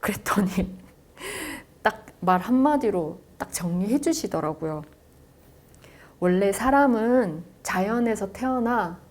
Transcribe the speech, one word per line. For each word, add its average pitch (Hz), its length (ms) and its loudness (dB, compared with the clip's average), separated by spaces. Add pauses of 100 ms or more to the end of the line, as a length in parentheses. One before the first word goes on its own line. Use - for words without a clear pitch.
그랬더니 - 760 -2 (460)
<laughs> - 580 -12
딱 - 280 -2 (100)
말 185 200 2
한마디로 226 800 2 (180)
딱 - 140 -8
정리해 180 460 -2
주시더라고요. 160 840 -2 (1400)
"원래 185 320 2
사람은 233 920 2 (200)
자연에서 214 680 -2
태어나 233 680 -2 (100)